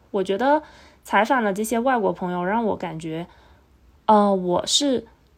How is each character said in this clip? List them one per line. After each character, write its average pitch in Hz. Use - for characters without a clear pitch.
我 196
觉 196
得 285
采 208
访 254
了 202
这 196
些 233
外 247
国 185
朋 180
友， 180
让 214
我 196
感 160
觉， 165
呃， 208
我 180
是 262